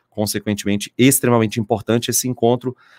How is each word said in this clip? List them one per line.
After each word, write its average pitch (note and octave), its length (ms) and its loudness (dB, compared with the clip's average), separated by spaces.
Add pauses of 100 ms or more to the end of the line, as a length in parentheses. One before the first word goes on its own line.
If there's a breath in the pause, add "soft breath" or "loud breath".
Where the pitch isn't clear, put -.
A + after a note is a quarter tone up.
consequentemente, G#2 880 -4
extremamente A#2+ 640 2
importante A2+ 540 -2
esse B2+ 160 -2
encontro, B2 480 0 (220 soft breath)